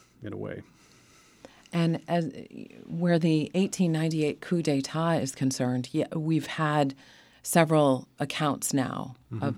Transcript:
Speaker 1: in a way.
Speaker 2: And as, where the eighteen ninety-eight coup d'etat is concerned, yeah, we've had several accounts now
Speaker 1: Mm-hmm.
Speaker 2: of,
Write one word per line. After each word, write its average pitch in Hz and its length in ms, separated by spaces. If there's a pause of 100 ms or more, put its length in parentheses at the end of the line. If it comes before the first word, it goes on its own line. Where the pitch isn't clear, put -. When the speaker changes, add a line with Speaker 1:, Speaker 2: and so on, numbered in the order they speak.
(220)
Speaker 1:
in 104 120
a 98 40
way. 101 240 (1120)
Speaker 2:
And 165 340
as, 170 220 (560)
where 170 320
the 156 380
eighteen 185 380
ninety-eight 156 480
coup 175 200
d'etat 160 520
is 135 180
concerned, 127 640
yeah, 156 200
we've 160 320
had 147 480 (480)
several 156 680 (120)
accounts - 540
now 127 420 (180)
Speaker 1:
Mm-hmm. 113 100
Speaker 2:
of, 139 140